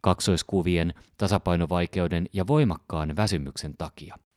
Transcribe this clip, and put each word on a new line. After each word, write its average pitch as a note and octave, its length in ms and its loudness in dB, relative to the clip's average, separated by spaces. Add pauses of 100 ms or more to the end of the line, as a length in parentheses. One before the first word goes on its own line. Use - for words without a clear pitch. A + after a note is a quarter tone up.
kaksoiskuvien, F2 920 2 (240)
tasapainovaikeuden F2 1160 0
ja F#2 140 -2
voimakkaan E2+ 680 0
väsymyksen D#2 600 -4
takia. - 380 -12 (220)